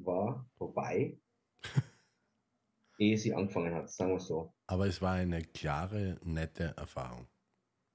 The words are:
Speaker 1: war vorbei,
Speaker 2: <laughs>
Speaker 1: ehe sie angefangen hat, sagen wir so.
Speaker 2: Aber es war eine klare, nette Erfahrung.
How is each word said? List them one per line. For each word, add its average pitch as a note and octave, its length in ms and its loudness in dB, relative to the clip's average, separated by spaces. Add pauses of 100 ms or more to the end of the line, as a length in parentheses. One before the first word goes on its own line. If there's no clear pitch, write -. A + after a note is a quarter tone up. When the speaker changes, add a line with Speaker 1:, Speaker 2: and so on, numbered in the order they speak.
Speaker 1:
war F#2 520 0
vorbei, F2 640 0 (440)
Speaker 2:
<laughs> - 1400 -8
Speaker 1:
ehe G#2+ 200 6
sie A2 160 2
angefangen F2 400 0
hat, D#2+ 160 -4
sagen F#2 220 2
wir F2 80 2
so. E2 340 -4 (120)
Speaker 2:
Aber F#2 200 2
es F#2 160 0
war F#2 120 2
eine F2 280 2
klare, F2+ 800 -2
nette D#2+ 520 -2
Erfahrung. A#1+ 500 -8 (680)